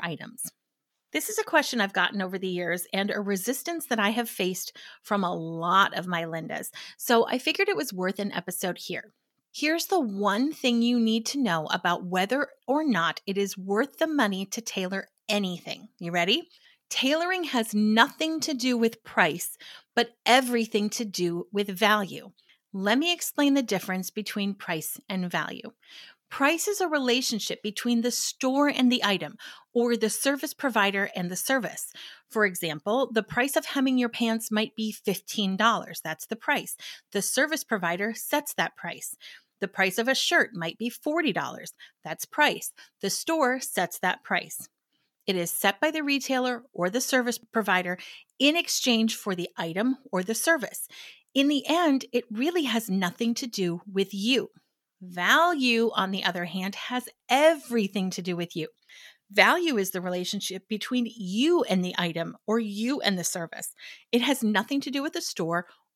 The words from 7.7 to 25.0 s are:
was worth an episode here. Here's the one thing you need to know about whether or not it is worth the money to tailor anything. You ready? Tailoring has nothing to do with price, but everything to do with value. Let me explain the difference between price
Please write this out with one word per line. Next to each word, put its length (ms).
was 160
worth 280
an 120
episode 460
here. 340
Here's 360
the 120
one 540
thing 300
you 160
need 280
to 140
know 300
about 340
whether 440
or 200
not 380
it 140
is 180
worth 400
the 80
money 400
to 160
tailor 460
anything. 600
You 140
ready? 360
Tailoring 560
has 280
nothing 680
to 120
do 220
with 300
price, 520
but 140
everything 640
to 160
do 440
with 200
value. 640
Let 240
me 160
explain 400
the 100
difference 460
between 460
price 520